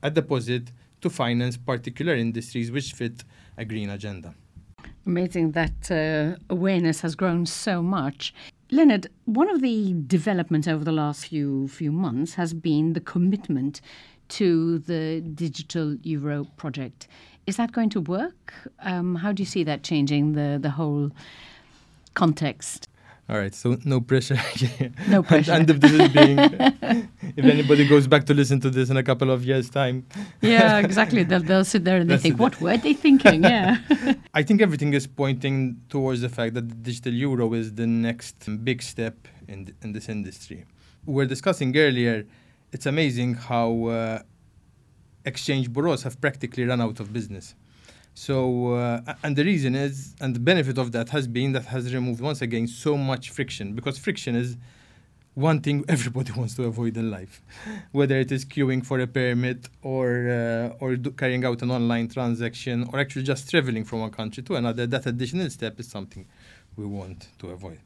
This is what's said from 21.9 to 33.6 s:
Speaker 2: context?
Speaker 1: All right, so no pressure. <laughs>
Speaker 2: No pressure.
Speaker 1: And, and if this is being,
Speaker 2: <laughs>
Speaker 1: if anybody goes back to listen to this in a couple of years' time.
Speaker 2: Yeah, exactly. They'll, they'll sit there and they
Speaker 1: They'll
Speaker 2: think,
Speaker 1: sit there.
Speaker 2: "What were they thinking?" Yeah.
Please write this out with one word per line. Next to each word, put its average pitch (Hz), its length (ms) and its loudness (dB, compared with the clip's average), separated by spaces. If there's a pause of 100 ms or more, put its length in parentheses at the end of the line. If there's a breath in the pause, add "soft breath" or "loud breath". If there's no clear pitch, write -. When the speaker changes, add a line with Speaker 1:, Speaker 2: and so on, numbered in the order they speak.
Speaker 2:
context? - 760 -2 (420 soft breath)
Speaker 1:
All 110 80 -2
right, 98 160 -2
so 120 320 0
no 131 160 2
pressure. 127 380 0 (340)
<laughs> 139 340 -6
Speaker 2:
No 196 140 6
pressure. 156 300 4
Speaker 1:
And, 160 180 6
and - 0 -
if 147 120 6
this 147 100 12
is 151 180 8
being, 139 300 8
Speaker 2:
<laughs> 247 1000 2
Speaker 1:
if 135 80 4
anybody 147 420 8
goes 143 200 8
back 147 180 6
to 147 80 4
listen 139 280 4
to 135 100 2
this 127 180 0
in 135 80 2
a 131 60 2
couple 131 260 2
of 127 160 0
years' 131 240 0
time. 127 360 -2 (360 loud breath)
Speaker 2:
Yeah, 220 380 6
exactly. 208 440 2
They'll, 180 200 2
they'll 190 200 4
sit 190 200 0
there 185 140 4
and 170 120 2
they 143 60 6
Speaker 1:
They'll 131 60 2
Speaker 2:
think, 156 120 4
Speaker 1:
sit 120 40 0
there. 214 60 4
Speaker 2:
"What - 180 0
were 180 160 2
they 277 180 2
thinking?" 214 480 6
Yeah. 208 340 6 (300)